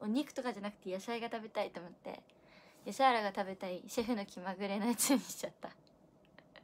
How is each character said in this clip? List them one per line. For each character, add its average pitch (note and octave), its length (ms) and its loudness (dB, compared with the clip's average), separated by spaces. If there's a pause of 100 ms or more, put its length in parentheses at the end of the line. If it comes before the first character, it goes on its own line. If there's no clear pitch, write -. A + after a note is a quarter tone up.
お G#3+ 60 -6
肉 C4 260 2
と C4 120 -4
か A#3+ 80 -2
じ G3 80 -10
ゃ - 20 -8
な G#3 80 -4
く - 60 -12
て F#3+ 140 -8
野 F#3 100 -2
菜 A#3 200 -4
が A#3 80 -2
食 A3+ 140 -4
べ A3+ 60 -10
た G#3 160 0
い - 60 -4
と F3 100 -10
思 F3 80 -10
っ F#3 40 -16
て、 - 300 -12 (600)
で、 - 80 -4
サ C4+ 140 6
ー B3+ 80 8
ラ A3 80 4
が G3 120 0
食 F#3+ 140 0
べ F#3+ 80 -6
た F#3+ 120 -4
い F3+ 200 -4
シ A#3+ 140 0
ェ - 20 -6
フ A#3+ 100 2
の G3+ 100 -2
気 - 140 -12
ま F#3 160 -4
ぐ G3 140 -2
れ G3 100 0
の G#3 80 2
や A#3+ 80 4
つ - 160 4
に C4 80 8
し - 160 -6
ち - 140 -4
ゃ - 20 -14
っ - 100 -14
た。 - 100 -8
<laughs> - 40 -18 (880)